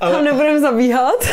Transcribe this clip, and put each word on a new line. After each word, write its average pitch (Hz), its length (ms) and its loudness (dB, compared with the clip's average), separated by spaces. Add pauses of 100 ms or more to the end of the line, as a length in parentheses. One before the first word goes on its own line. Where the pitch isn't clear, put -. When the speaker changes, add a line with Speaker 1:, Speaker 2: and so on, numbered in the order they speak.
Speaker 1:
ale - 120 0
Speaker 2:
tam 302 120 0
nebudeme 294 360 0
zabíhat. 254 540 0 (180)